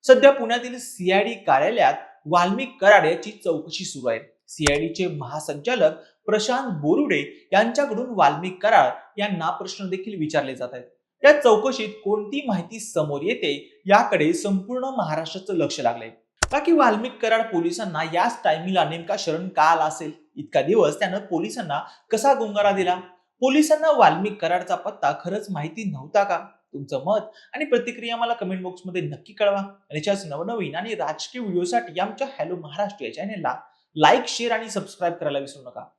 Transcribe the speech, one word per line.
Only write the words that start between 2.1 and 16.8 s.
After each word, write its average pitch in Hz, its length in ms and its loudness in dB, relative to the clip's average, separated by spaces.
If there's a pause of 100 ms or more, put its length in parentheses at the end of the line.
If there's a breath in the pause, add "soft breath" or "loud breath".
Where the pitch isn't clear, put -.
वाल्मिक 185 540 2
कराड 190 260 8
याची 175 240 -2
चौकशी 175 540 -6
सुरू 127 260 -6
आहे. 113 100 -2 (280)
सीआयडीचे 147 580 -2
महासंचालक 151 880 -2 (340 loud breath)
प्रशांत 240 460 -2
बोरुडे 156 800 -2
यांच्याकडून 233 580 0
वाल्मिक 175 520 2
कराड 202 580 2
यांना 175 300 -2
प्रश्न 190 380 -10
देखील 190 300 -8
विचारले 147 360 -2
जात 127 180 -8
आहेत. 123 120 -14 (400)
या 294 160 8
चौकशीत 220 480 4 (160)
कोणती 214 420 -4
माहिती 202 340 -6
समोर 147 420 -4
येते, 156 640 -4
याकडे 185 460 4
संपूर्ण 202 520 -4
महाराष्ट्राचं 185 680 -6
लक्ष 147 260 -2
लागलंय. 117 300 -2 (420)
का 277 60 0
की 311 140 2
वाल्मिक 247 500 2